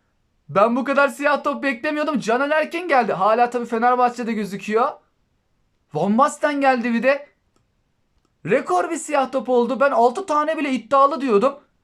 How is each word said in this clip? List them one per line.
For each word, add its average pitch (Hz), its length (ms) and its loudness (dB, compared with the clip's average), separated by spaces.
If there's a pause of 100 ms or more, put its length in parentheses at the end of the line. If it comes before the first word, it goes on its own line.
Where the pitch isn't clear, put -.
(500)
Ben 220 260 2
bu 262 80 -2
kadar 277 240 2
siyah 285 360 -2
top 269 200 -4
beklemiyordum. 294 560 -2
Caner 247 300 -2
Erkin 311 380 -2
geldi. 240 260 2
Hala 214 360 2
tabii 240 160 -6
Fenerbahçe'de 240 680 0
gözüküyor. 214 560 -2 (1040)
Van 196 240 0
Basten 285 440 0
geldi 247 320 2
bir 233 100 -2
de. 277 260 0 (1160)
Rekor 339 440 0
bir 330 80 -6
siyah 294 340 -2
top 262 180 -4
oldu. 240 300 0
Ben 277 120 2
altı 240 340 2
tane 302 320 -2
bile 294 140 -4
iddialı 269 500 2
diyordum. 240 380 2 (240)